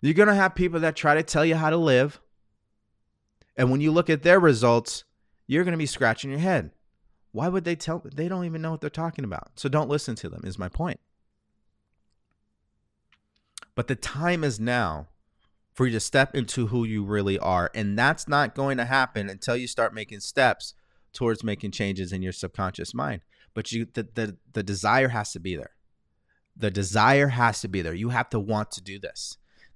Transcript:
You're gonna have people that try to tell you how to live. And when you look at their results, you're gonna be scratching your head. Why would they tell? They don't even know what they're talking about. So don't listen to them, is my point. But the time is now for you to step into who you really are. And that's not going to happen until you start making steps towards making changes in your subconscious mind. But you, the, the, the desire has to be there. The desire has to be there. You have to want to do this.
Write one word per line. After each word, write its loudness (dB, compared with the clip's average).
You're 2
gonna 6
have 2
people 0
that 0
try 4
to 2
tell 2
you 4
how 2
to 2
live. 4
And 2
when 2
you 2
look 2
at 2
their 8
results, 4
you're 2
gonna -2
be -2
scratching 0
your -4
head. 0
Why -2
would -2
they -2
tell? -6
They -6
don't -4
even -6
know -4
what -6
they're -6
talking -6
about. -10
So -4
don't 0
listen -2
to -10
them, -12
is -10
my -8
point. -6
But -4
the -2
time -2
is -2
now -2
for 0
you 0
to 0
step 2
into -2
who 0
you -2
really 0
are. 0
And -2
that's 0
not 0
going -2
to -2
happen -2
until -4
you -6
start -2
making -12
steps 0
towards -2
making -4
changes -4
in -4
your -4
subconscious -6
mind. -6
But -8
you, -4
the, -8
the, -6
the -4
desire 2
has -4
to -12
be -6
there. -12
The -2
desire 4
has 0
to -8
be -2
there. -4
You -4
have -2
to -2
want -2
to -12
do -14
this. -14